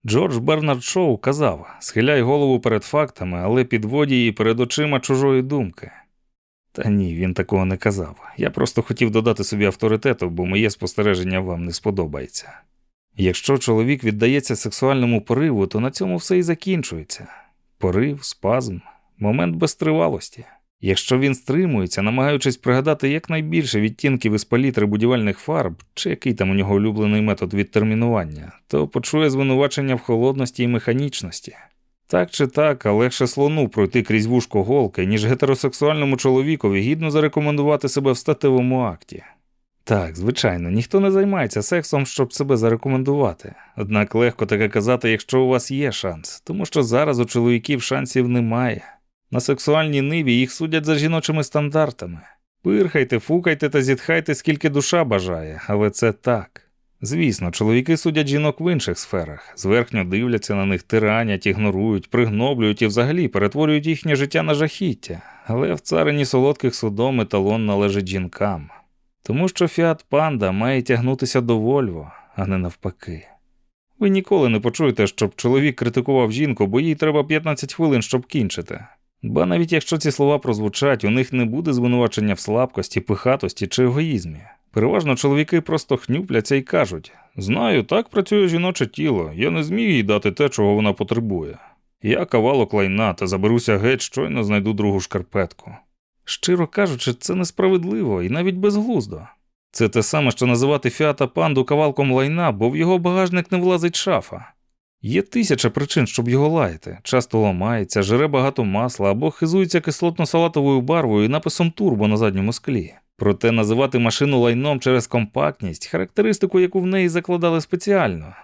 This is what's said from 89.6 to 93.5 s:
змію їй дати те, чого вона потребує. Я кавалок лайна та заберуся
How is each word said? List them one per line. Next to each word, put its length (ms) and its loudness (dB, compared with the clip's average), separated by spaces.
змію 320 0
їй 80 2
дати 280 2
те, 180 0
чого 260 2
вона 180 2
потребує. 640 -4
Я 240 0
кавалок 480 2
лайна 400 0
та 140 -4
заберуся 500 2